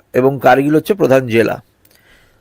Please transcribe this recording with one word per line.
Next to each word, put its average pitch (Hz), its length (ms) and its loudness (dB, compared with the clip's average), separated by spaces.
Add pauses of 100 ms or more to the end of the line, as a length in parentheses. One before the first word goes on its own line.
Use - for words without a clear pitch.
(120)
এবং 131 300 0
কার্গিল 139 340 2
হচ্ছে 156 180 -2
প্রধান 135 320 0
জেলা। 113 360 -2 (800)